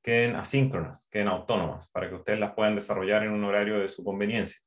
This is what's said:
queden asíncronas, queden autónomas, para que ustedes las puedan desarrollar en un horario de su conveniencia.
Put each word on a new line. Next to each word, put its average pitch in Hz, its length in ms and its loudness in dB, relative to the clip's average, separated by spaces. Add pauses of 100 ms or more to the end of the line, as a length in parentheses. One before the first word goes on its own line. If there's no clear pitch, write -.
queden 120 320 2
asíncronas, 131 760 0
queden 104 200 0
autónomas, - 600 -2
para 90 180 -6
que 87 60 -8
ustedes 107 260 -2
las 101 140 -2
puedan 107 220 2
desarrollar 101 480 0
en 107 80 -2
un 104 120 -2
horario 101 360 2
de 98 100 0
su - 140 -12
conveniencia. 101 640 -2